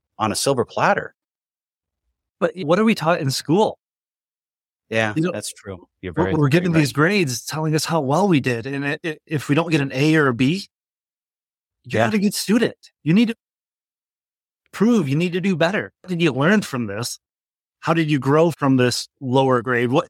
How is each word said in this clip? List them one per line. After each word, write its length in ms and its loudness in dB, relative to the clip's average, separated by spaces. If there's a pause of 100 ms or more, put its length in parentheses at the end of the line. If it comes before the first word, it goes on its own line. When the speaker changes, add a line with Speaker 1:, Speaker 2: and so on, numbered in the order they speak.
(160)
Speaker 1:
on 140 0
a 60 -4
silver 280 0
platter? 520 -2 (1200)
Speaker 2:
But 140 -2 (100)
what 160 2
are 60 2
we 100 4
taught 260 0
in 120 -2
school? 480 0 (1080)
Speaker 1:
Yeah, 280 -2
Speaker 2:
You 60 0
know, 100 -2
Speaker 1:
that's 200 -10
true. 360 -16 (140)
You're 140 -8
Speaker 2:
we're, 80 0
Speaker 1:
very, 120 -2
Speaker 2:
we're 120 4
given 240 2
Speaker 1:
very 100 4
Speaker 2:
these 80 0
Speaker 1:
right. 120 0
Speaker 2:
grades 420 0
telling 300 -4
us 100 -2
how 160 -2
well 280 0
we 100 4
did. 260 -2
And 200 -8
it, 180 -6
it, 240 -10
if 220 -6
we 80 2
don't 160 0
get 80 2
an 120 -2
A 220 2
or 140 4
a 60 0
B, 340 -2 (1160)
you're 160 -2
Speaker 1:
Yeah. 60 4
Speaker 2:
not 80 0
a 40 2
good 160 0
student. 420 -2 (260)
You 100 0
need 160 4
to 60 -6 (1400)
prove, 360 2
you 80 0
need 160 0
to 80 -4
do 160 -2
better. 360 -2 (100)
What 80 -12
did 120 -2
you 100 2
learn 300 2
from 240 -6
this? 320 -8 (640)
How 140 0
did 160 0
you 100 0
grow 320 2
from 240 2
this 320 0 (120)
lower 420 2
grade? 280 0
What, 200 0